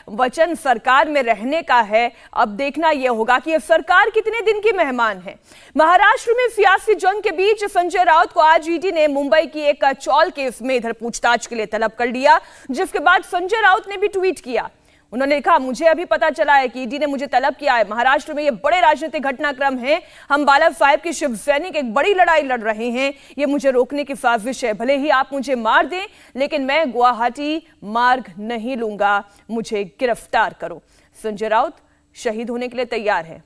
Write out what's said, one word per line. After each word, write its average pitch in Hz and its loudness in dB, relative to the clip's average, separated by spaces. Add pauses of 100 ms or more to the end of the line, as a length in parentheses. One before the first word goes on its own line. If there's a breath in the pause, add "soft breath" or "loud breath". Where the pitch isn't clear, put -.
वचन 254 0
सरकार 262 2
में 285 0
रहने 233 -2
का 254 2
है। 220 0 (220 loud breath)
अब 233 0
देखना 277 -2
यह 262 0
होगा 233 2
कि 320 -4
ये 311 2
सरकार 359 2
कितने 440 -2
दिन 415 0
की 427 2
मेहमान 254 -2
है। 180 -16 (420 loud breath)
महाराष्ट्र 381 4
में 494 2
सियासी 403 2
जंग 381 0
के 403 -2
बीच 403 0
संजय 359 0
राउत 339 4
को 349 0
आज 311 4
ईडी 339 -2
ने 302 2
मुंबई 285 0
की 302 -10
एक 294 0
चौल 285 2
केस 269 -6
में 262 -2
इधर 226 -4
पूछताछ 233 -2
के 240 -10
लिए 220 -4
तलब 214 -4
कर 240 -4
लिया, 277 4 (300 loud breath)
जिसके 359 -4
बाद 349 4
संजय 381 -2
राउत 392 2
ने 403 -8
भी 392 0
ट्वीट 370 -2
किया। 214 -6 (420 soft breath)
उन्होंने 269 0
लिखा, 320 2
"मुझे 262 -2
अभी 320 2
पता 320 0
चला 294 2
है 269 4
कि 254 -10
ईडी 247 -6
ने 294 -2
मुझे 277 -4
तलब 269 0
किया 277 0
है। 214 2
महाराष्ट्र 262 0
में 294 -4
ये 285 0
बड़े 302 0
राजनीतिक 311 2
घटनाक्रम 269 -4
हैं। 285 -2 (280 loud breath)
हम 285 0
बाला 294 6
साहेब 302 2
के 339 -6
शिव 269 -4
सैनिक 294 -4
एक 247 -4
बड़ी 330 2
लड़ाई 339 4
लड़ 254 -4
रहे 220 -4
हैं। 269 -4 (240 loud breath)
ये 285 -2
मुझे 277 0
रोकने 262 0
की 269 -10
साजिश 240 -2
है। 214 -2
भले 247 -2
ही 294 -2
आप 269 2
मुझे 269 -4
मार 240 2
दें, 359 -8 (300 soft breath)
लेकिन 285 -2
मैं 269 0
गुवाहाटी 247 -2 (160 soft breath)
मार्ग 233 -2
नहीं 233 -8
लूंगा, 208 -2 (280 soft breath)
मुझे 220 -6
गिरफ्तार 220 -4
करो।" 165 -12 (400 soft breath)
संजय 214 -6
राउत 247 0 (380)
शहीद 226 -6
होने 247 -6
के 240 -14
लिए 254 -4
तैयार 202 -2
हैं, - -18